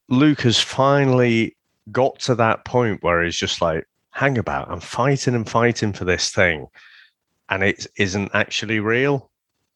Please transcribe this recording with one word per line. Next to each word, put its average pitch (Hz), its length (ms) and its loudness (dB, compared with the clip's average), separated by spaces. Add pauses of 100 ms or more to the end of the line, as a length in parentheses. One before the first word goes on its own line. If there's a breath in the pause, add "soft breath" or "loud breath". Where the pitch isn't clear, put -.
(100)
Luke 139 300 4
has 117 180 2
finally 127 960 2 (380)
got 127 280 0
to 127 160 0
that 110 280 2
point 117 380 0
where 85 200 2
he's 85 140 -2
just - 240 -4
like, 80 260 -2 (260)
"Hang 135 260 -2
about, 73 320 -6
I'm 90 100 -8
fighting 131 540 -2
and 113 120 -2
fighting 113 460 0
for 92 140 -8
this 90 240 0
thing, 82 360 0 (840 soft breath)
and 95 120 -2
it 101 240 -2 (120)
isn't 98 340 -2
actually 107 480 -2
real." 127 500 -2 (460)